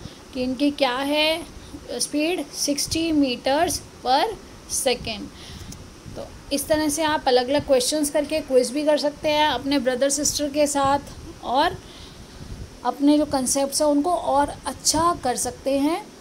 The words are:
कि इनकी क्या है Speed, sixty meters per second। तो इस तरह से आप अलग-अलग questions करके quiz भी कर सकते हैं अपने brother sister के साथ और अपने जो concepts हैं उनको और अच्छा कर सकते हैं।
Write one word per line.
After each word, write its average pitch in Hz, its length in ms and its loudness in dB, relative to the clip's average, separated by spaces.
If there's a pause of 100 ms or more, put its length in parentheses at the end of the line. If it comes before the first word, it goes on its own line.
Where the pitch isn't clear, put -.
(340)
कि 254 80 -2
इनकी 262 280 2
क्या 262 260 0
है 302 460 2 (500)
Speed, 302 540 0
sixty 320 680 -2
meters 277 600 2 (320)
per 277 180 4 (480)
second। 220 540 -2 (880)
तो - 100 -10 (260)
इस 277 160 -2
तरह 311 200 2
से 320 140 -2
आप 302 260 0
अलग-अलग 254 380 2
questions 285 440 2
करके 311 300 0
quiz 254 320 2
भी 294 120 -2
कर 294 140 4
सकते 294 300 -2
हैं 302 180 4
अपने 277 320 0
brother 254 320 2
sister 285 380 0
के 294 180 2
साथ 277 320 2 (460)
और 302 320 2 (1080)
अपने 285 340 4
जो 302 60 4
concepts 277 580 0
हैं 302 60 6
उनको 294 260 4
और 285 400 2 (120)
अच्छा 320 580 0
कर 247 120 0
सकते 262 420 -2
हैं। 320 280 0 (140)